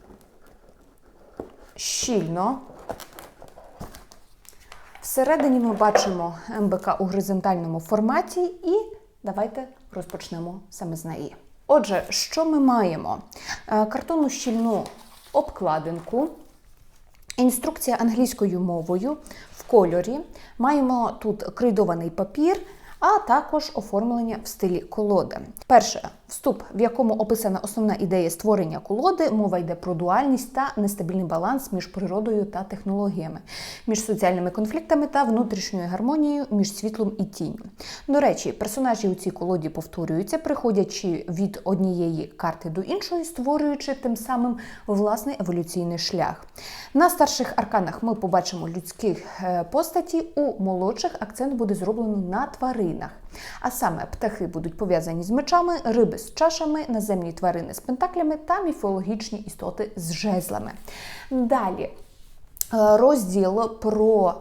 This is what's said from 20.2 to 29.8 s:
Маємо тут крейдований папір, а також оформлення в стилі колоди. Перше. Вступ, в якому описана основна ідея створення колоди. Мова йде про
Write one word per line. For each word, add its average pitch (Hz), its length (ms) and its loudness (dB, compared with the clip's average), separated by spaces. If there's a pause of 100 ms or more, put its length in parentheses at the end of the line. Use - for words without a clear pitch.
Маємо 254 520 4 (100)
тут 208 220 -2
крейдований 180 680 2
папір, 302 500 0 (400)
а 403 180 6
також 294 560 2
оформлення 226 680 -2
в - 40 -10
стилі 180 320 0
колоди. 202 580 0 (280)
Перше. - 420 6 (200)
Вступ, - 340 -2 (120)
в 196 60 -2
якому 233 340 2
описана 214 480 0
основна 214 380 0
ідея 175 300 2
створення 175 480 2
колоди. 320 520 2
Мова 202 280 2
йде 170 160 -4
про 180 200 -4